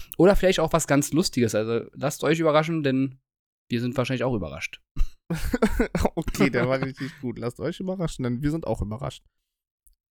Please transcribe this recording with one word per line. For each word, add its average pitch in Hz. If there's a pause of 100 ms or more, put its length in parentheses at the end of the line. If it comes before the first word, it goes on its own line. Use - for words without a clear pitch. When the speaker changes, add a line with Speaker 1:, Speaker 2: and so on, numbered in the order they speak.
(160)
Speaker 1:
oder 190
vielleicht 185
auch 160
was 165
ganz 143
Lustiges. 131
Also 110
lasst 131
euch 156
überraschen, 156
denn 135 (500)
wir 120
sind 123
wahrscheinlich 123
auch 127
überrascht. - (500)
Speaker 2:
<laughs> 170 (800)
Okay, 165
der 123
war 131
Speaker 1:
<laughs> -
Speaker 2:
richtig 131
gut. 117
Lasst 117
euch 160
überraschen, 185
denn 123
wir 147
sind 165
auch 110
überrascht. 113 (880)